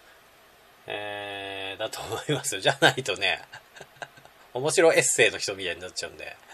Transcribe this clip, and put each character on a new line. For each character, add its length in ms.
え 880
ー、 20
だ 120
と 100
思 180
い 40
ま 120
す 100
よ。 80
じ 80
ゃ 100
な 160
い 60
と 160
ね、 240
<laughs> 580
面 160
白 240
エ 20
ッ 60
セ 260
イ 20
の 60
人 180
み 120
た 60
い 20
に 80
な 60
っ 40
ち 140
ゃ 20
う 40
ん 40
で。 180